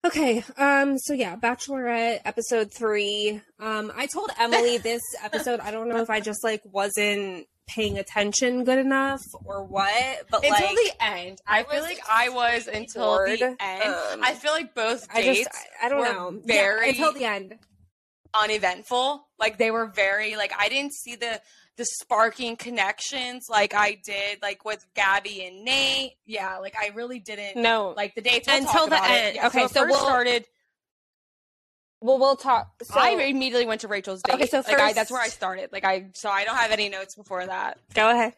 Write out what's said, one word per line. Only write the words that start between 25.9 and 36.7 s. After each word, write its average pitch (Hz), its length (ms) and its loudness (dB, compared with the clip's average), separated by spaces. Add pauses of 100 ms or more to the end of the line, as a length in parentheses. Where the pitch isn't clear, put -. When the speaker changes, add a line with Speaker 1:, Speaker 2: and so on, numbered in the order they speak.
Speaker 2:
Yeah, 190 320 -6
like, 196 220 -12
I 208 140 -2
really 240 260 -10
didn't 202 420 -8
Speaker 1:
No. 226 340 2
Speaker 2:
like 202 200 -4
the 226 60 -8
dates. 240 260 2
We'll 269 100 4
Speaker 1:
Until 269 160 0
Speaker 2:
talk 320 160 4
Speaker 1:
the 320 80 4
Speaker 2:
about 262 120 4
it. 247 40 6
Speaker 1:
end. 226 220 2
Speaker 2:
Yeah, - 120 0
Speaker 1:
Okay, 247 120 2
Speaker 2:
so 254 60 4
it 254 60 -4
Speaker 1:
so 277 120 4
Speaker 2:
first 247 120 2
Speaker 1:
we'll 277 100 2
Speaker 2:
started 247 400 2 (1600)
Speaker 1:
Well, 254 180 4
we'll 269 160 6
talk. 262 320 0 (160)
So 233 160 0
Speaker 2:
I 285 120 6
immediately 262 540 0
went 220 160 -4
to 226 60 -12
Rachel's 190 340 -6
date. - 140 2
Speaker 1:
Okay, 285 120 0
so 294 100 0
Speaker 2:
Like, 262 220 2
I, 214 140 4
that's 220 180 0
where 247 100 -2
I 226 40 0
Speaker 1:
first 214 120 -6
Speaker 2:
started. 185 340 -8
Like, 196 140 -6
I, 190 280 0
so - 160 -6
I 196 160 0
don't 226 120 -2
have 226 140 2